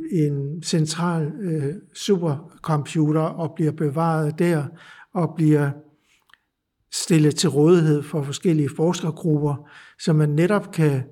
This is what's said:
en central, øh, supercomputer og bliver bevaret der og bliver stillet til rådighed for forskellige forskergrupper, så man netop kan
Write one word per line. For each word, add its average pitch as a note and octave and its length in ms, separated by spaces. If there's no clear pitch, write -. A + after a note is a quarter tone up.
en D3 500
central, E3 760
øh, D#3+ 340
supercomputer D#3 1300
og D#3+ 340
bliver D3+ 180
bevaret D#3 680
der E3+ 260
og D#3+ 220
bliver D3+ 340
stillet D3+ 440
til F3+ 120
rådighed D3+ 540
for D3 200
forskellige C#3+ 540
forskergrupper, D#3 920
så - 140
man D3+ 160
netop F3+ 440
kan C#3+ 400